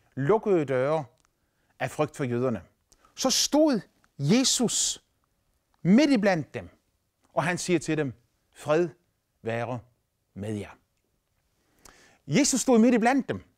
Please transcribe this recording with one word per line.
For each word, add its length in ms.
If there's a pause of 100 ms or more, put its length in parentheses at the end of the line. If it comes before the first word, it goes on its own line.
(160)
lukkede 500
døre 380 (760)
af 120
frygt 260
for 60
jøderne, 380 (540)
så 140
stod 500 (400)
Jesus 840 (800)
midt 280
iblandt 420
dem, 160 (640)
og 100
han 140
siger 220
til 180
dem, 160 (400)
"Fred 360 (540)
være 360 (560)
med 180
jer." 240 (1500)
Jesus 340
stod 180
midt 160
iblandt 340
dem, 140 (140)